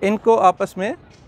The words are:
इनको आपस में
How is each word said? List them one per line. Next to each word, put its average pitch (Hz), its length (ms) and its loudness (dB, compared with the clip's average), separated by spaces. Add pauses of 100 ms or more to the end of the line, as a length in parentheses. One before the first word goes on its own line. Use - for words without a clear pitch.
इनको 214 360 0
आपस 185 400 0
में 220 160 -6 (340)